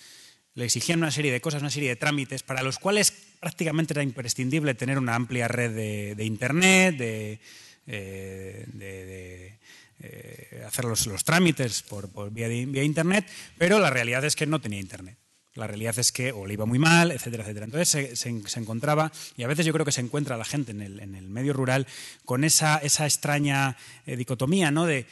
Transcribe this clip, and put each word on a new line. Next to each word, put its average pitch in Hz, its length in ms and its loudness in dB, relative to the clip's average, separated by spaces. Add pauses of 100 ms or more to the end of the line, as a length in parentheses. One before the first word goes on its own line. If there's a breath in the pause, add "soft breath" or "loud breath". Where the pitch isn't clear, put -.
(560 loud breath)
le 123 100 -4
exigían 165 340 0
una 160 120 2
serie 139 200 0
de 123 100 0
cosas, 147 200 -4
una 143 100 -4
serie 143 180 0
de 123 60 0
trámites, 143 480 -2
para 131 200 -4
los 131 160 -2
cuales 202 320 2 (280)
prácticamente 160 540 -2
era 147 100 0
imprescindible 131 720 -2
tener 131 220 -2
una 123 180 0
amplia 123 320 0
red 120 240 0
de, 107 440 -4
de 107 100 -4
Internet, 170 720 4
de, 107 420 -4 (480 loud breath)
eh, 95 800 -10
de, 98 380 -14
de, 92 540 -16 (400 loud breath)
eh, - 640 -18
hacer 120 200 -4
los, 113 220 0
los 95 180 -6
trámites 151 560 4
por, 101 280 -12
por 101 220 -10
vía 113 160 -4
de, 120 180 -2
vía 135 180 -2
Internet, 165 440 2 (300 loud breath)
pero 190 220 6
la 170 100 6
realidad 123 340 2
es 147 140 0
que 156 80 0
no 151 160 2
tenía 104 180 -6
Internet. 92 380 -12 (380)
La 113 120 -6
realidad 107 320 -4
es 120 140 2
que 127 180 -2
o 101 140 -10
le 101 80 -6
iba 107 120 -2
muy 120 140 2
mal, 170 320 8
etcétera, 117 320 -6
etcétera. 104 220 -8
Entonces 151 240 0
se, 139 260 -2
se, 117 320 -6
se - 120 -6
encontraba, 147 520 0 (240 loud breath)
y 123 80 -8
a 120 40 -2
veces 156 180 2
yo 160 80 4
creo 156 120 0
que 139 60 0
se 131 100 0
encuentra 127 360 -2
la 110 80 -6
gente 139 260 -4
en 104 100 -8
el, 98 180 -12
en 98 160 -12
el 92 120 -14
medio 123 240 -2
rural, 131 360 2 (380 loud breath)
con 127 200 2
esa, 156 320 4
esa 147 280 2
extraña, 143 680 2 (300 loud breath)
eh, 131 100 -6
dicotomía, 139 560 2
¿no? 160 140 4
de, 139 260 2